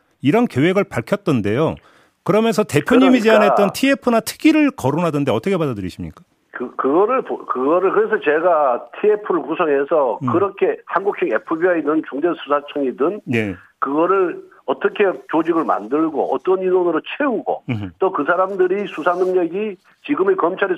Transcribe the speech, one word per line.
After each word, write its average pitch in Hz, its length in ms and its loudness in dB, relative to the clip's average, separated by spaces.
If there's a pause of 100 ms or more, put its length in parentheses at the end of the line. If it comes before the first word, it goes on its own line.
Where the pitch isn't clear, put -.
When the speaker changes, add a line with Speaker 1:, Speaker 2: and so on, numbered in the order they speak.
(220)
Speaker 1:
이런 208 260 4
계획을 180 380 2
밝혔던데요. 131 920 0 (500)
그러면서 214 380 2
대표님이 254 560 4
Speaker 2:
그러니까 214 260 4
Speaker 1:
제안했던 196 280 2
티에프나 262 480 0
특위를 302 500 2
거론하던데 143 600 0
어떻게 190 260 0
받아들이십니까? 98 640 -6 (280)
Speaker 2:
그, - 240 -10
그거를 208 480 2
보-, - 220 -10
그거를 165 480 0
그래서 202 300 0
제가 151 600 2 (160)
티에프를 208 400 0
구성해서 143 840 0
Speaker 1:
음. 120 80 -2
Speaker 2:
그렇게 180 540 0
한국형 185 460 -2
에프비아이든 160 800 0
중대수사청이든 143 1160 -2
Speaker 1:
네. 110 300 -2 (240)
Speaker 2:
그거를 175 600 0 (260)
어떻게 196 380 -2 (260)
조직을 160 360 0
만들고 113 680 -2
어떤 185 280 0
인원으로 180 400 0 (160)
채우고 226 520 -4
Speaker 1:
음흠. 104 200 -4 (100)
Speaker 2:
또 185 140 0
그 147 100 -2
사람들이 185 640 0
수사 - 280 -2
능력이 185 600 -2 (300)
지금의 185 320 0
검찰의 180 400 -2